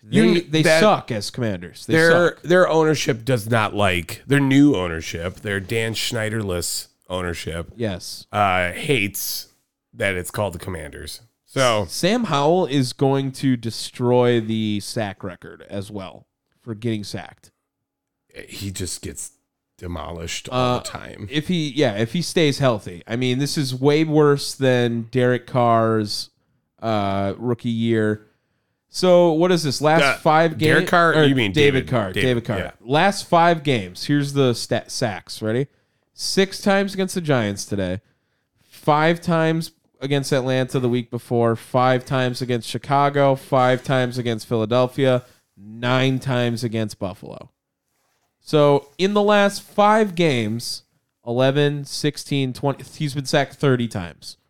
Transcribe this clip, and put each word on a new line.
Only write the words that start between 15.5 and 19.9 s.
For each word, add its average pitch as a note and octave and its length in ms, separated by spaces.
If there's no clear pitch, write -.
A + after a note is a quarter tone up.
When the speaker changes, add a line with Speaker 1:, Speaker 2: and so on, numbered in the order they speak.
Speaker 2:
as G2+ 180
well F#2 380
for A2+ 140
getting G#2+ 280
sacked. - 460
Speaker 1:
He G2 220
just F2+ 320
gets - 300
demolished E2+ 680